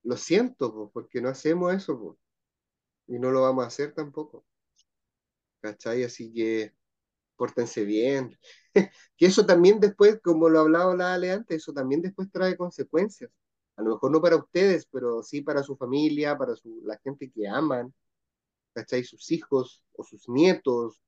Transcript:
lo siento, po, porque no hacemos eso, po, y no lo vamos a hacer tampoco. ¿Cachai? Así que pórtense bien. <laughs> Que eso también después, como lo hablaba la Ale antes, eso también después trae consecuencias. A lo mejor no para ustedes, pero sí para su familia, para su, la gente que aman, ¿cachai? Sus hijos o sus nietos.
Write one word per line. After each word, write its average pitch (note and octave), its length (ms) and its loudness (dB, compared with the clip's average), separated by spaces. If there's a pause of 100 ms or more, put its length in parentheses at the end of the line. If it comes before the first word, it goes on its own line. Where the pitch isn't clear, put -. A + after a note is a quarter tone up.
lo A#2+ 140 -6
siento, F3 560 -2
po, G#2+ 180 -14
porque A#2 300 -10
no B2+ 80 -4
hacemos F3 440 -2
eso, E3+ 260 -6
po, F#2 180 -16 (880)
y A#2+ 120 -10
no B2+ 120 -2
lo C3 120 2
vamos C3 220 0
a - 20 -14
hacer C#3+ 260 -8
tampoco. D3+ 520 -14 (1160)
¿Cachai? A#2 420 -6
Así A#2 300 -12
que A2+ 400 -4 (640)
pórtense A#2 500 -6
bien. A#2+ 520 -2 (380)
<laughs> G3 180 2 (240)
Que F3 100 6
eso G3 180 4
también F#3+ 340 8
después, G3+ 440 6
como E3 260 4
lo D#3+ 120 6
hablaba E3+ 340 4
la F3+ 200 -2
Ale F3+ 160 -2
antes, F#3+ 260 -6
eso D#3 160 -12
también C#3 280 -2
después F#3+ 300 -10
trae F#3 260 -2
consecuencias. F3 760 -6 (460)
A G#2+ 60 -8
lo A2 120 0
mejor C3+ 160 -2
no D#3 100 4
para E3 160 4
ustedes, F3 500 0
pero A#2+ 360 -6
sí D3 180 -10
para C#3+ 220 -2
su C#3 140 -10
familia, D3 600 -2
para B2 180 -4
su, A2+ 300 -20
la G#2+ 180 -8
gente C3+ 280 -12
que G#2 160 -6
aman, B2+ 460 -4 (800)
¿cachai? B2 320 -6
Sus - 260 -12
hijos C#3 520 -4 (100)
o G#2 100 -16
sus - 260 -20
nietos. B2 800 0